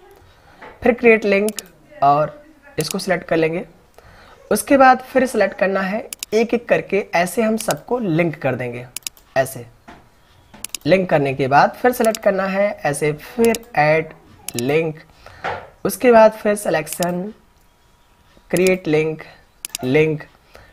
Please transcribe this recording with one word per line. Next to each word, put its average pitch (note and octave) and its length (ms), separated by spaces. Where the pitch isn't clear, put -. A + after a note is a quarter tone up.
फिर B3 100
create A3+ 320
link G3+ 360
और D3 400
इसको D#3+ 200
select F3+ 280
कर E3 100
लेंगे। E3 280
उसके G#3+ 260
बाद C4 260
फिर C4 220
select G#3 320
करना F#3+ 240
है F#3+ 280
एक D#4 200
एक A3+ 160
करके, F#3+ 360
ऐसे F3+ 260
हम A3 160
सबको A3 420
link E3+ 420
कर C3 140
देंगे। B2 300
ऐसे C3 280
Link F3+ 240
करने C#3 240
के C#3 140
बाद D3 340
फिर B3 100
select A3+ 260
करना F#3+ 280
है G3 240
ऐसे, D3+ 260
फिर A3+ 520
ऐड D#3 380
link, D3+ 440
उसके A#3+ 260
बाद A3 200
फिर G#3+ 240
selection, F3 680
create F#3 360
link, D#3 340
link, D3+ 400